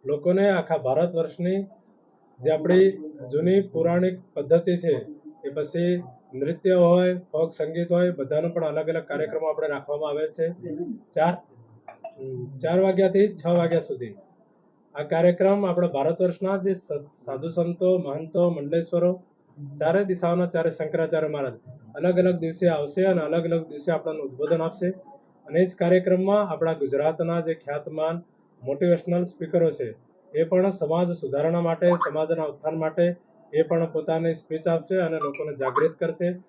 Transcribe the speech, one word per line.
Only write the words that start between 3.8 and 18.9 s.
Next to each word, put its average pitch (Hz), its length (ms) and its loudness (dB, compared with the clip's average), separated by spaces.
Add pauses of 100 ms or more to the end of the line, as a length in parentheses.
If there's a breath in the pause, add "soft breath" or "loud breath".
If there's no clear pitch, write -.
પદ્ધતિ 170 420 2
છે, 151 300 0 (380)
એ 139 40 -6
પછી 170 540 -2 (320)
નૃત્ય 170 400 0
હોય, 180 460 6 (120)
ફોક 165 200 0
સંગીત 165 400 -4
હોય, 180 200 2
બધાનો 151 360 -2
પણ 170 160 -4
અલગ 156 240 -2
અલગ 160 160 -2
કાર્યક્રમો 151 420 -4
આપણે 156 220 -2
રાખવામાં 147 420 -4
આવેલ 156 180 -4
છે. 160 200 -4 (680)
ચાર, 165 200 2 (1300)
ચાર 170 180 2
વાગ્યાથી 190 480 4
છ - 180 -8
વાગ્યા 170 340 2
સુધી 120 340 -10 (800)
આ 143 80 -8
કાર્યક્રમ 180 640 4
આપણા 175 240 0
ભારત 156 340 0
વર્ષના 185 340 -2
જે 190 180 -2
સ-, 147 320 -8 (180)
સાધુ 143 240 -8
સંતો, 175 500 0
મહંતો, 160 520 0
મંડલેશ્વરો, 170 720 -2 (560)